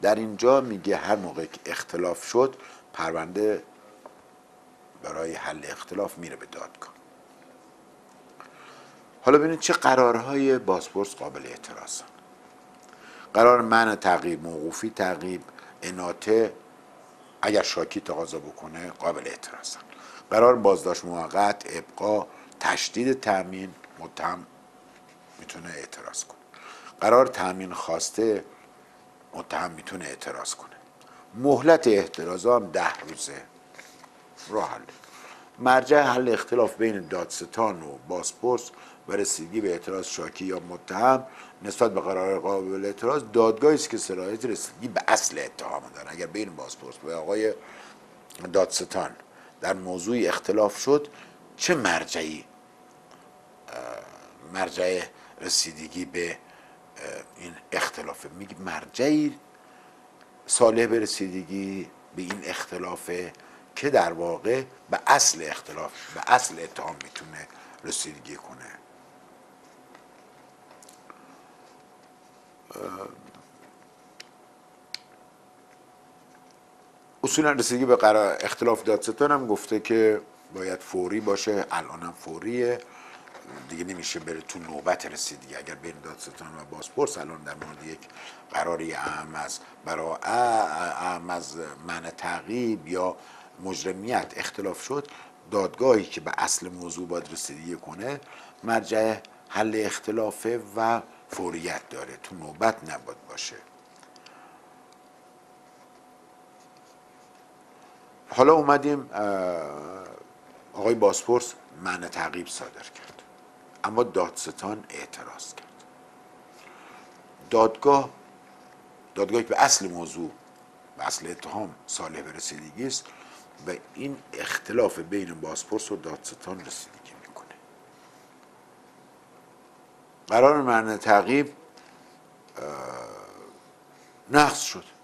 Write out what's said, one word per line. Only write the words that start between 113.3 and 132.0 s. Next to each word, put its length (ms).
اما 180
دادستان 880
اعتراض 640
کرد. 140
دادگاه، 600
دادگاهی 300
که 40
به 140
اصل 260
موضوع، 420
به 100
اصل 240
اتهام 440
صالح 340
به 120
رسیدگی 540
است، 180
و 40
این 220
اختلاف 680
بین 360
بازپرس 580
و 40
دادستان 640
رسیدگی 520
می‌کنه. 320
قرار 340
منع 340
تعقیب، 560